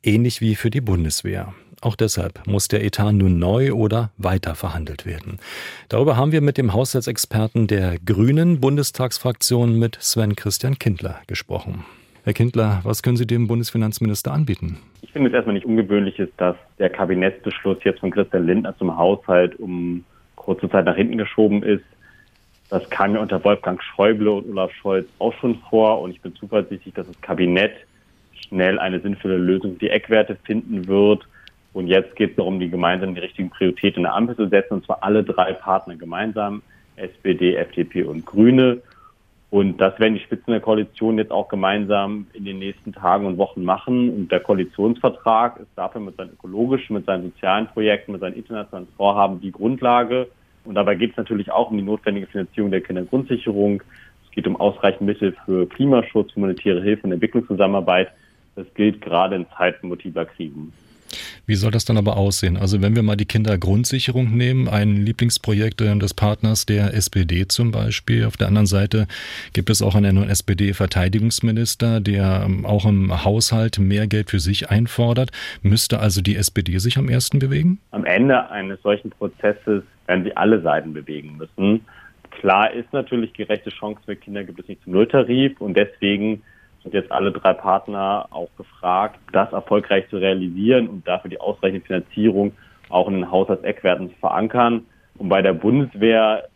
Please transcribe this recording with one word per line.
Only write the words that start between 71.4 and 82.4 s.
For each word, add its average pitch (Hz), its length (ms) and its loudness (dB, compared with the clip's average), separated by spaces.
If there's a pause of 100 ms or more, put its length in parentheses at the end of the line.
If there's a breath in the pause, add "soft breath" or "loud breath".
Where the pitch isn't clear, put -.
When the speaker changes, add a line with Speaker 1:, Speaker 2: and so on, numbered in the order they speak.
Speaker 1:
der, 98 460 2
ähm, 98 200 0
auch 104 200 2
im 95 400 2
Haushalt 110 520 2
mehr 101 300 2
Geld 104 240 0
für 98 80 2
sich 92 320 -2
einfordert. 120 600 2 (300 loud breath)
Müsste 104 380 2
also 101 220 2
die 90 160 0
S 101 120 0
P - 120 -2
D 87 160 -2
sich 117 200 0
am 135 120 0
ersten 127 300 2
bewegen? 147 400 2 (120)
Speaker 2:
Am - 140 -4
Ende 123 440 4
eines 95 320 -8
solchen 104 280 0
Prozesses 104 760 -2 (240)
werden 90 160 0
sich - 140 -4
alle 104 240 4
Seiten 80 320 -2
bewegen 76 440 -12
müssen. 98 480 0 (460 loud breath)
Klar 98 400 2